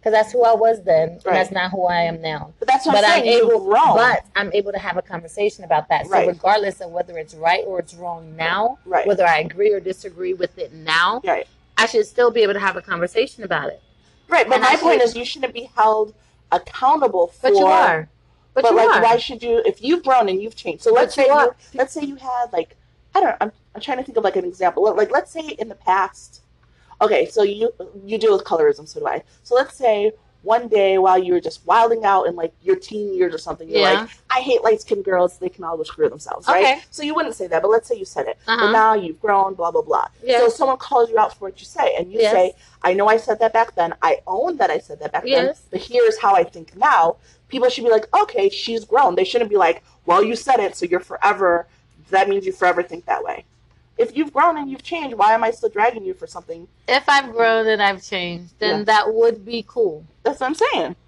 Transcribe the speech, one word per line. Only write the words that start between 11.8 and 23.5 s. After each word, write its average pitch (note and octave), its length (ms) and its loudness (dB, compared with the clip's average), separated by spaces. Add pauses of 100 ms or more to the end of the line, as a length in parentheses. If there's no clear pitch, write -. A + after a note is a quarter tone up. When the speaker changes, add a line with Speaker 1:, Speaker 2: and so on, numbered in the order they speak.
Speaker 1:
should A3 200 0
still A#3+ 240 0
be A#3 120 0
able G3+ 100 0
to G3+ 60 -4
have F#3+ 180 -4
a F3+ 40 -12
conversation G3+ 600 -4
about E3 260 -4
it. D#3 120 -16 (480)
Speaker 2:
Right, C#4+ 180 2
but B3+ 80 2
Speaker 1:
And B3 100 0
I B3+ 60 4
Speaker 2:
my D#4 60 4
point E4 240 2
Speaker 1:
should A#3 80 4
Speaker 2:
is A#3 80 -8
you A#3+ 80 -8
shouldn't B3+ 280 -8
be A#3+ 220 -14
held G#3+ 380 0 (380)
accountable G#3 760 0
for - 220 -4
Speaker 1:
But G3+ 60 6
you G3 100 4
are. F3+ 440 2 (440)
But - 100 0
Speaker 2:
but, A#3 80 4
Speaker 1:
you G#4+ 60 4
Speaker 2:
like, A4+ 200 4
Speaker 1:
are. - 40 2
Speaker 2:
why A#3 160 4
should A#3 240 -8
you, A#3 240 0
if G3+ 160 -2
you've D#4+ 220 0
grown B3+ 260 2
and F#3+ 120 -2
you've A3 140 -12
changed? - 280 -10
So A3+ 100 2
Speaker 1:
But B3 80 6
Speaker 2:
let's - 160 -2
Speaker 1:
you C#4 60 2
Speaker 2:
say C4 60 4
you, D4 60 6
Speaker 1:
are. C4+ 200 2 (180)
Speaker 2:
let's C4+ 200 -4
say D#4 80 -8
you C#4 160 -8
had, B3 360 -6
like, - 220 -6 (400)
I G4 40 4
don't E4+ 100 2
know, - 120 -6
I'm, G#3+ 100 -4 (220)